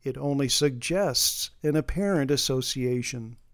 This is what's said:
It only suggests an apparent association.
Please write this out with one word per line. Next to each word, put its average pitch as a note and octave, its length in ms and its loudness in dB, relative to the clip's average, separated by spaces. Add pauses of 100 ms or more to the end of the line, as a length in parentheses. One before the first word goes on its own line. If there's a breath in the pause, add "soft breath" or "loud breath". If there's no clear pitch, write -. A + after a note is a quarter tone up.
It B2+ 120 -6
only C#3 320 -2
suggests D3 1000 2 (120)
an D3+ 140 2
apparent D#3 540 2
association. B2 1040 -2 (180)